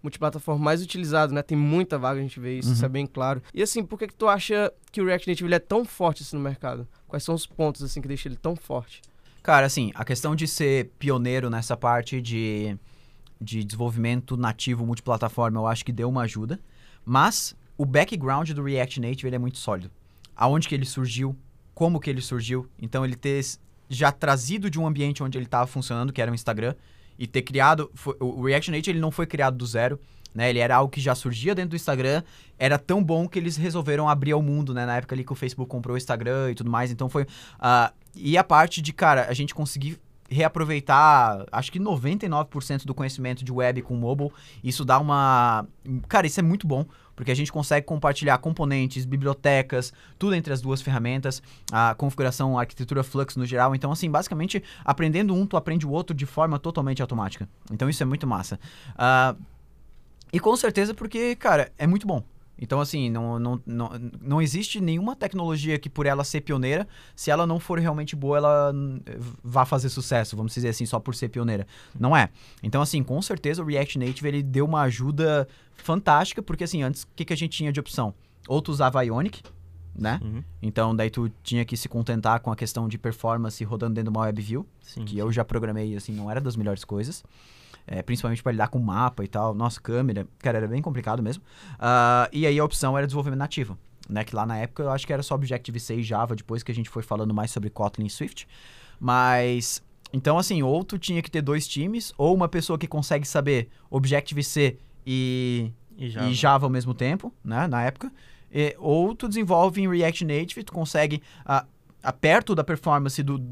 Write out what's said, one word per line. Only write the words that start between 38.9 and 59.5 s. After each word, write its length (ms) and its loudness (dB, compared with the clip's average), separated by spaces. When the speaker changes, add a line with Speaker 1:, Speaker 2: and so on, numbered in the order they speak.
Speaker 2:
cara, 360 6
a 40 0
gente 200 -4
conseguir 460 -4
reaproveitar, 1200 6
acho 200 -4
que 80 -6
noventa 460 0
e 40 -2
nove 200 0
por 120 -6
cento 240 -4
do 80 -4
conhecimento 520 -4
de 60 -6
web 300 0
com 140 -6
mobile, 340 0
isso 220 -4
dá 160 6
uma, 680 4
cara, 200 4
isso 120 -2
é 40 2
muito 240 2
bom, 180 0
porque 160 -4
a 40 4
gente 160 -2
consegue 340 0
compartilhar 520 2
componentes, 680 -2
bibliotecas, 880 0
tudo 160 2
entre 160 -2
as 100 -2
duas 200 -2
ferramentas, 600 -2
a 240 4
configuração, 600 0
a 40 2
arquitetura 420 -4
Flux 340 -4
no 80 -2
geral. 280 2
Então, 180 -2
assim, 200 -2
basicamente, 500 -2
aprendendo 500 2
um, 120 2
tu 120 0
aprende 300 0
o 40 -2
outro 240 -4
de 120 -4
forma 320 0
totalmente 420 -2
automática. 480 -4
Então, 180 0
isso 140 -2
é 20 2
muito 220 -2
massa. 320 -4
Ah, 380 6